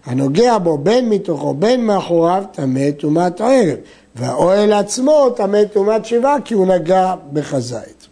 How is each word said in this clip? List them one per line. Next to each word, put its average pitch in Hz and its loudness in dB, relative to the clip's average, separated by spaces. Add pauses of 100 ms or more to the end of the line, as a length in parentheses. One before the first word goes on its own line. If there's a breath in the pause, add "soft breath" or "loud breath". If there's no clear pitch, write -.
הנוגע 143 0
בו 165 0
בין 226 0
מתוכו 160 -2
בין 226 0
מאחוריו 175 0
טמא 139 -2
טומאת 165 -2
ערב, 214 2 (380 loud breath)
והאוהל 170 2
עצמו 254 2
טמא 208 0
טומאת 214 0
שבעה, 262 0
כי 233 -6
הוא 190 2
נגע 185 2 (180)
בכזית. 127 -6